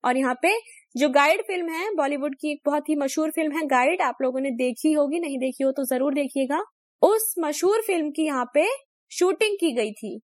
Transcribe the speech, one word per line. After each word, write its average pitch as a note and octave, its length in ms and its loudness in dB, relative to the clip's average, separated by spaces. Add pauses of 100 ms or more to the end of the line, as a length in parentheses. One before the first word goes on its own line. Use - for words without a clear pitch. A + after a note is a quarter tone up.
और B3 120 2
यहाँ C4 260 0
पे G#4 160 4 (380)
जो C#4+ 120 4
guide D4 340 4
film F4+ 280 -4
है, F#4 240 -4
Bollywood C#4+ 400 -2
की D4+ 180 -6
एक D4 120 -6
बहुत D4 240 0
ही D4+ 80 0
मशहूर D4+ 340 -2
film D#4 260 -2
है D#4+ 100 -4
Guide, C#4 360 2
आप C4+ 200 -2
लोगों C4 180 -2
ने C#4 100 -2
देखी B3+ 420 -2
होगी, D4+ 280 0
नहीं C#4 180 -6
देखी C4 260 -4
हो C4+ 80 2
तो C4+ 120 -4
जरूर C4 300 0
देखिएगा। C#4 460 -2 (420)
उस G#4+ 360 4
मशहूर E4+ 480 0
film E4 240 0
की D#4 160 -2
यहाँ C4 280 -2
पे D#4 120 4 (460)
shooting G4 480 0
की E4 120 2
गई A3 200 -2
थी G#3 360 -10